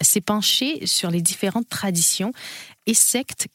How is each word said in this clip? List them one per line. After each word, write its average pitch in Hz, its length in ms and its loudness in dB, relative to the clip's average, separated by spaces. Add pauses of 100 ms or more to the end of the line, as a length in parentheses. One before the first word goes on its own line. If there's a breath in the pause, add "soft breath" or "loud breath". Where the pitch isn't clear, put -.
s'est - 200 4
penché - 640 0
sur - 260 0
les 175 100 2
différentes 196 480 -2
traditions 190 640 0 (540 loud breath)
et 226 60 2
sectes - 600 0